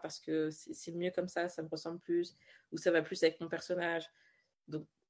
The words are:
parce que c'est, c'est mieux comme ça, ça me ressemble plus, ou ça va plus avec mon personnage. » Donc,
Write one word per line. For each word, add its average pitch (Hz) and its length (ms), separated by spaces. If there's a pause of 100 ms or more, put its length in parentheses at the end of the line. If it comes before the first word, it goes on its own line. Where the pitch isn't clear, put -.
parce - 160
que 156 320
c'est, - 220
c'est - 180
mieux 175 180
comme 180 180
ça, 175 220
ça 165 140
me 160 40
ressemble 165 320
plus, 175 380 (340)
ou 160 60
ça 175 140
va 165 100
plus 175 220
avec 160 180
mon 165 80
personnage. » 170 580 (600)
Donc, 156 180 (240)